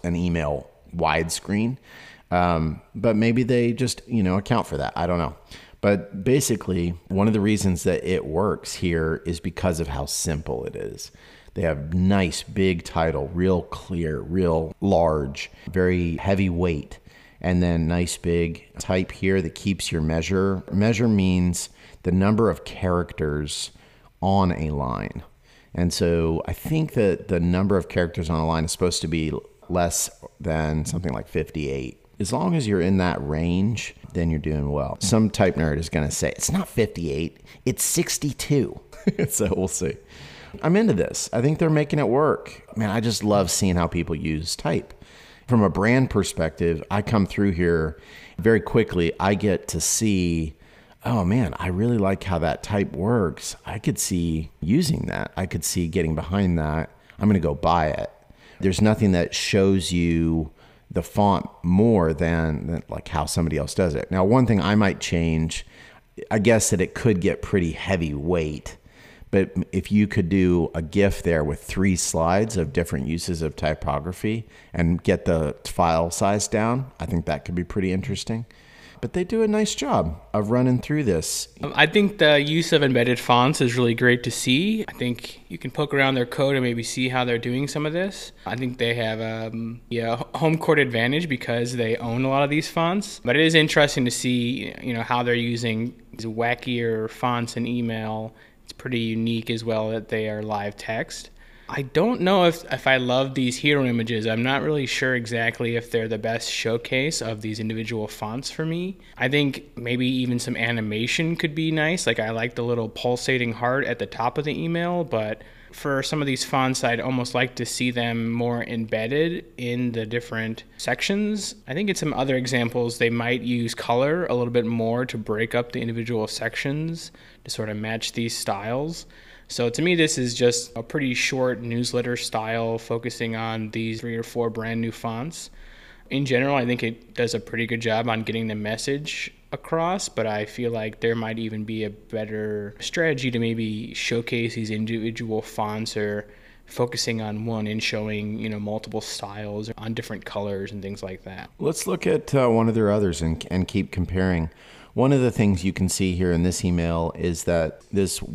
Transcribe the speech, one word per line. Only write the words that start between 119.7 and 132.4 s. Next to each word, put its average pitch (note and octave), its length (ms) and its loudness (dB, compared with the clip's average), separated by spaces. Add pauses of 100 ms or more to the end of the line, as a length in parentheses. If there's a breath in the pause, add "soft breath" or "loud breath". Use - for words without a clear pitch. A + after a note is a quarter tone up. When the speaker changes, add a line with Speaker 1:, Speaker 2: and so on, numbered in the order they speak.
Speaker 2:
the A2+ 120 -4
different A2+ 600 -4 (120)
sections. G3+ 800 -2 (120)
I C3 60 -8
think G3 160 0
in F#3 80 0
some D3+ 160 -2
other C3+ 240 0
examples, A#2+ 600 0
they A#2 120 4
might A#2 300 0
use A#2 340 0
color D3 520 2
a B2+ 80 0
little A#2+ 180 0
bit A#2+ 140 4
more A#2 400 0
to B2 100 -8
break A2 380 -2
up A#2+ 180 0
the B2+ 80 -4
individual A#2 480 -2
sections D3+ 800 -4 (340 loud breath)
to - 60 -14
sort G#2+ 200 -6
of G#2 80 -6
match A2 340 -4
these A#2 240 -2
styles. A#2+ 680 -4 (400 loud breath)
So A#2+ 220 -2
to C3+ 140 -2
me, F3+ 120 4
this D#3 220 2
is B2 180 -2
just B2 400 2
a A2+ 80 -8
pretty C3+ 300 -2
short B2+ 480 0
newsletter A#2+ 560 -2
style A2+ 640 -2